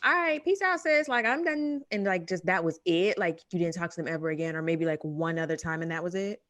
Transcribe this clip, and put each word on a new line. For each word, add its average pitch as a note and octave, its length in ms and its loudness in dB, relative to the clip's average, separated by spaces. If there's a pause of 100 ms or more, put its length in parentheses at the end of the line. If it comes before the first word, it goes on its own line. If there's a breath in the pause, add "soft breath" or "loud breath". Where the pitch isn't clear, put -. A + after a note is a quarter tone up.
All C4+ 100 4
right, D#4+ 300 2
peace G4 200 2
out, F#4 160 2
sis. D4+ 280 4
Like, A#3+ 180 2
I'm B3+ 180 2
done. D4 380 -2 (100)
And, G#3 140 0
like, F#3 220 0
just F#3 200 -4
that F#3 160 2
was D#3+ 220 0
it? F3 340 4
Like, F3 200 -2 (120)
you F3+ 80 -2
didn't E3+ 160 0
talk E3+ 160 -4
to - 100 -18
them D3+ 100 -4
ever D#3+ 180 -2
again, D#3+ 260 -2
or D#3+ 80 -4
maybe, E3 220 0
like, D#3 180 -2
one D#3+ 340 -2
other D#3+ 200 -2
time D#3+ 260 -4
and E3 80 -4
that E3 120 -4
was F3 120 -4
it? G3 340 -4